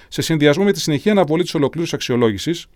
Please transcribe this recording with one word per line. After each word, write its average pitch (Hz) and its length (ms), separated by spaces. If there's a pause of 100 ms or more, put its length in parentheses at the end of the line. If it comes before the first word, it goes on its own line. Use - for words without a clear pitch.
σε - 140
συνδυασμό 147 420
με 202 80
τη 160 80
συνεχή 151 300
αναβολή 175 320
της - 120
ολοκλήρωσης 156 400
αξιολόγησης, 123 800